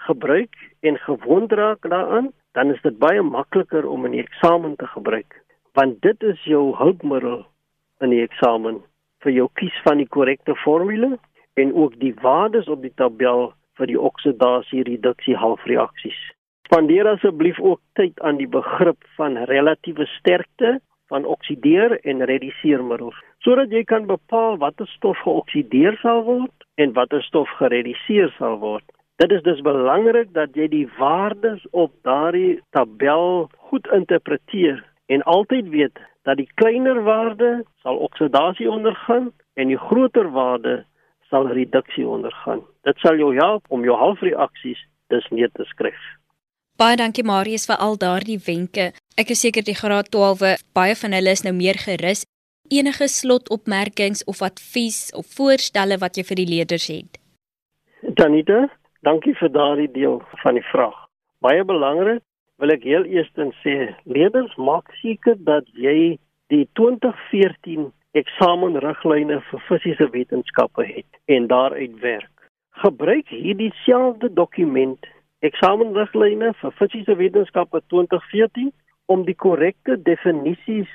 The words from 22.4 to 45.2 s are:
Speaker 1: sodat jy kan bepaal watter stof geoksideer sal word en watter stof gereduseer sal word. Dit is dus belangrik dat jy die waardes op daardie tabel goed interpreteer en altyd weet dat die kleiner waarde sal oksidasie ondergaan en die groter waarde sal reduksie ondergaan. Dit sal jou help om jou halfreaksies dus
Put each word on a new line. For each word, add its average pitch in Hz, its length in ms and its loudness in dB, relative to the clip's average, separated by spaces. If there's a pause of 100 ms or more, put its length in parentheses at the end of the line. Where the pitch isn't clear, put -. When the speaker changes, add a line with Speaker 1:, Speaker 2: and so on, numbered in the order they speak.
Speaker 1:
sodat 254 320 2
jy 226 140 0
kan 220 220 -2
bepaal 220 560 -2
watter - 240 -4
stof - 380 -4
geoksideer 151 800 0
sal 233 220 2
word 247 420 -4 (100)
en 143 160 2
watter 127 300 0
stof - 360 -2
gereduseer 127 800 0
sal 113 200 -4
word. 107 260 -6 (340)
Dit 175 140 4
is 175 100 2
dus 156 180 2
belangrik 175 720 2
dat 147 240 -4
jy 156 120 0
die 151 180 0 (120)
waardes 202 720 -2
op 170 220 0 (100)
daardie 339 580 0 (100)
tabel 147 840 0
goed - 360 -8
interpreteer 170 920 0 (220)
en 139 160 0
altyd 208 460 0
weet 147 300 -2 (240)
dat 135 140 -2
die 139 180 -4
kleiner 240 480 2
waarde 226 600 0 (180)
sal 127 140 -4
oksidasie 156 760 0
ondergaan 220 600 -2 (220)
en 135 140 -2
die 135 200 -2
groter 226 420 2
waarde 123 540 -2 (460)
sal 135 180 2
reduksie 127 580 -2
ondergaan. 113 560 -6 (200)
Dit 139 160 0
sal 160 200 4
jou 147 160 4
help 190 340 2
om 123 180 -2
jou 120 100 4
halfreaksies 151 840 -2 (300)
dus 120 200 0